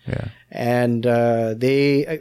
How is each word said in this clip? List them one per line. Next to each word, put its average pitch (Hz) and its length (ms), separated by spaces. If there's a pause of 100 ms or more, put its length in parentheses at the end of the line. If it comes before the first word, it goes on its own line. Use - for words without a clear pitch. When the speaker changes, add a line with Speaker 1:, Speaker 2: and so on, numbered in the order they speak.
Speaker 1:
Yeah. - 220 (220)
Speaker 2:
And, 120 560
uh, 117 480
they, 139 520
uh, 156 140